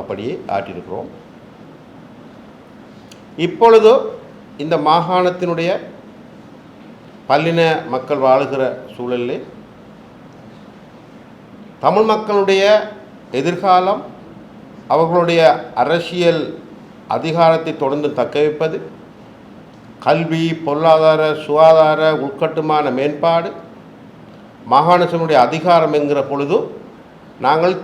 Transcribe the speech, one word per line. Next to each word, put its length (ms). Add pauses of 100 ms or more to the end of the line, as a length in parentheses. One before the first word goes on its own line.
அப்படியே 340 (200)
ஆற்றியிருக்கிறோம். 540 (2500)
இப்பொழுது 460 (720)
இந்த 120 (120)
மாகாணத்தினுடைய 840 (1600)
பல்லின 320 (340)
மக்கள் 320
வாழுகிற 360 (320)
சூழலிலே 440 (2500)
தமிழ் 280
மக்களுடைய 520 (720)
எதிர்காலம், 640 (920)
அவர்களுடைய 480 (400)
அரசியல் 580 (760)
அதிகாரத்தை 560 (100)
தொடர்ந்து 260 (100)
தக்கவைப்பது, 600 (1300)
கல்வி, 360 (220)
பொருளாதார, 580 (220)
சுகாதார, 560 (240)
உள்கட்டுமான 720
மேம்பாடு, 520 (1200)
மாகாண 320
சபையினுடைய 420
அதிகாரம் 520
என்கிற 220 (120)
பொழுது 260 (880)
நாங்கள் 380